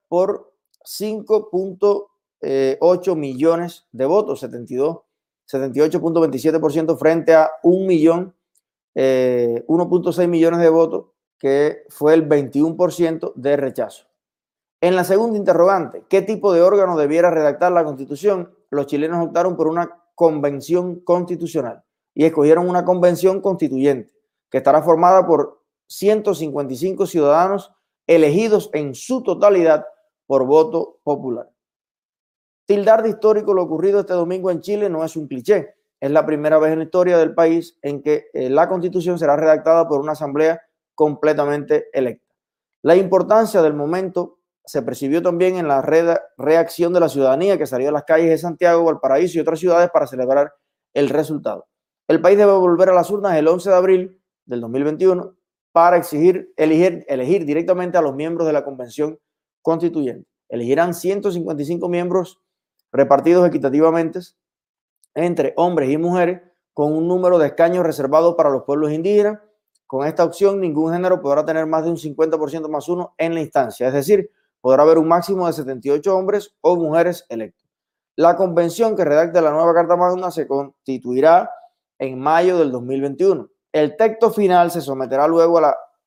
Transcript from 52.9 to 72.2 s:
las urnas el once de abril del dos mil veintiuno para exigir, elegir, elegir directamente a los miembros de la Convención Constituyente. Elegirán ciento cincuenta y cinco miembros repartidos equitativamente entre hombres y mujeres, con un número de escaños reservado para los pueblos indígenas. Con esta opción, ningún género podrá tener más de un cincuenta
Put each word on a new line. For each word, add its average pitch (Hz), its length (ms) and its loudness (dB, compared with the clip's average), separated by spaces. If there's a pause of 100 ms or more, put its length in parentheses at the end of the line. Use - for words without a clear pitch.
las 180 160 2
urnas 202 260 -2
el 151 100 2
once 175 220 0
de 190 80 4
abril 185 460 0 (240)
del 120 160 -8
dos 117 80 -12
mil 135 140 -2
veintiuno 180 520 -2 (340)
para 175 280 4
exigir, 170 580 0
elegir, 160 520 0
elegir 143 360 -2
directamente 170 540 -2
a 165 40 4
los 139 120 -4
miembros 165 320 -6
de 156 80 0
la 147 100 -2
Convención 139 560 -10 (400)
Constituyente. 156 640 -4 (220)
Elegirán 143 460 -2
ciento 196 360 -4
cincuenta 165 320 -6
y 139 40 -10
cinco 175 240 -6
miembros 175 500 -4 (500)
repartidos 139 560 2
equitativamente 160 720 0 (920)
entre 165 420 -2
hombres 160 340 -2
y 151 80 0
mujeres, 175 420 -2 (320)
con 151 220 -2
un 160 120 -2
número 180 320 2
de 151 100 2
escaños 170 360 0
reservado 156 500 0
para 165 140 2
los 135 140 -2
pueblos 147 300 -2
indígenas. 208 480 0 (480)
Con 135 160 -6
esta 160 200 0
opción, 196 360 0
ningún 160 320 -2
género 180 300 0
podrá 143 220 0
tener 160 200 -2
más 160 200 -2
de 170 60 -2
un 170 60 -4
cincuenta 156 400 -4